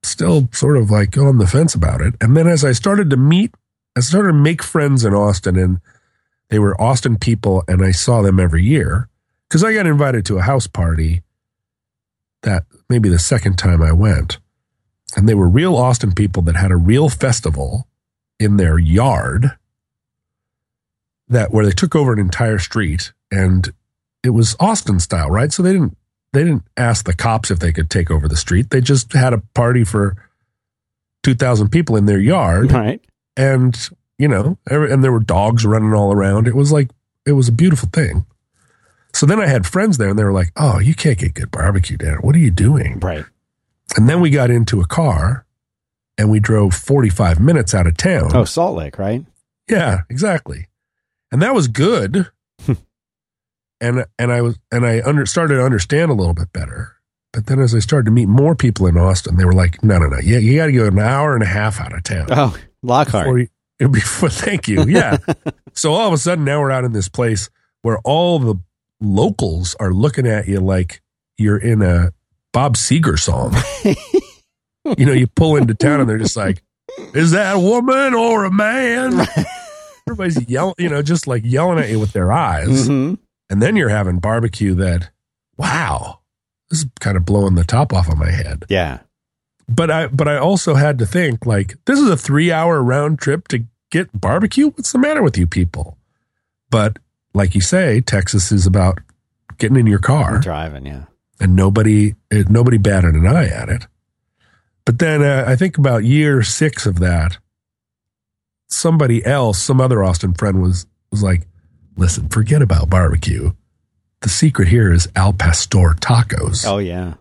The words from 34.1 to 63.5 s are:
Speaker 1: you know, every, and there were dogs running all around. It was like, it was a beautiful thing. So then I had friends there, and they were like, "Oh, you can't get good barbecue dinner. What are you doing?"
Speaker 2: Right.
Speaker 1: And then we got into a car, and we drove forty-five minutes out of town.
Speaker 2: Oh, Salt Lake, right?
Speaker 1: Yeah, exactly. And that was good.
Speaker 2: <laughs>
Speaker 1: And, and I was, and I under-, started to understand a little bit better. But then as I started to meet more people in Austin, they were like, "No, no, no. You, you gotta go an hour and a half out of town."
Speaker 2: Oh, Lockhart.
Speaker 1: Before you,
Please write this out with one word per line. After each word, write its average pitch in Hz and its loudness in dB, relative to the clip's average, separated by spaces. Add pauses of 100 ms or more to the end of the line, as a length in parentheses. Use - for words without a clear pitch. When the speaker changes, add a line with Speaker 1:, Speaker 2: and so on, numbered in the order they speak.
Speaker 1:
you 143 2
know, 127 0 (120)
every, 147 0
and 135 2
there 131 4
were 117 2
dogs 110 0
running 107 2
all 101 2
around. 101 2
It 117 -2
was 143 2
like, 143 2 (360)
it 147 2
was 131 4
a 117 2
beautiful 156 2
thing. 85 -2 (880)
So - 0
then 196 4
I 190 0
had 120 0
friends 190 0
there, 104 0
and 104 0
they 107 2
were 98 2
like, 92 0
"Oh, 120 0
you 127 2
can't 131 0
get 85 -4
good - -10
barbecue 95 -2
dinner. 78 -4
What 143 2
are 170 6
you 131 4
doing?" 98 2
Speaker 2:
Right. 87 -6 (680)
Speaker 1:
And 107 6
then 170 2
we 165 4
got 131 2
into 117 0
a 85 2
car, 110 -2 (720)
and 107 0
we 107 4
drove 104 2
forty-five 92 0
minutes 131 2
out 92 2
of 85 0
town. 180 0
Speaker 2:
Oh, 120 2
Salt 170 -4
Lake, 76 -10
right? 110 -4 (440)
Speaker 1:
Yeah, 135 0
exactly. 131 -4 (640)
And 135 0
that 247 0
was 156 0
good. 151 -2 (400)
Speaker 2:
<laughs> 127 -2 (1040)
Speaker 1:
And, 120 -2 (120)
and 120 -2
I 120 0
was, 120 -2 (140)
and 120 0
I 113 0
under-, 143 0
started 165 0
to 127 2
understand 135 0
a 131 0
little 87 0
bit 82 -6
better. - -10 (360)
But 110 -6
then 135 0
as 120 2
I 110 2
started 127 0
to 107 2
meet 117 4
more 139 4
people 104 0
in 85 4
Austin, 90 0
they 92 2
were 90 4
like, 90 2
"No, 101 4
no, 78 2
no. 67 -2
You, 98 2
you 117 2
gotta 160 0
go 120 2
an 98 2
hour 135 0
and 110 0
a - 0
half 104 -4
out - -12
of 85 -10
town." 85 -6
Speaker 2:
Oh, 127 0 (240)
Lockhart. 123 0
Speaker 1:
Before 127 0
you, - -4